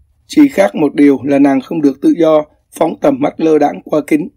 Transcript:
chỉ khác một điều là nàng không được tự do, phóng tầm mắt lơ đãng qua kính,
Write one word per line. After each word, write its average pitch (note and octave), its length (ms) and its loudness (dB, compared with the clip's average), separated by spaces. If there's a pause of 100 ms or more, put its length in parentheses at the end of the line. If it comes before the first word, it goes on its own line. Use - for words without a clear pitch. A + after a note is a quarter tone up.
(260)
chỉ D3 220 4
khác F#3+ 260 0
một C#3+ 200 -2
điều C#3+ 300 2
là C#3 140 0
nàng C#3 220 2
không E3 220 -8
được C#3 180 0
tự D#3 200 0
do, D#3 240 2 (280)
phóng E3+ 280 -4
tầm C#3 200 -2
mắt D3 200 -6
lơ D#3+ 180 2
đãng D3 260 -2
qua - 220 -4
kính, D3+ 300 -2